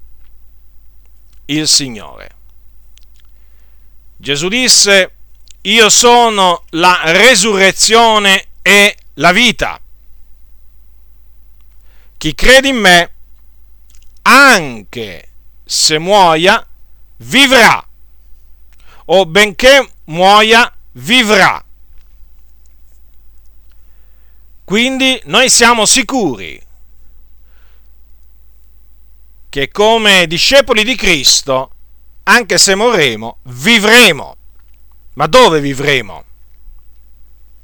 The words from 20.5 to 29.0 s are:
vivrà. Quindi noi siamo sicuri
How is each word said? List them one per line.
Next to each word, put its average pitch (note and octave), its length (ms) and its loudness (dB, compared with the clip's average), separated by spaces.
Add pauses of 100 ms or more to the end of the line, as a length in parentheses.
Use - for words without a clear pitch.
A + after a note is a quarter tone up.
vivrà. F#3 680 0 (3000)
Quindi B3+ 600 -2
noi G#3+ 240 -2
siamo A#3 380 2
sicuri C3 720 -4 (3000)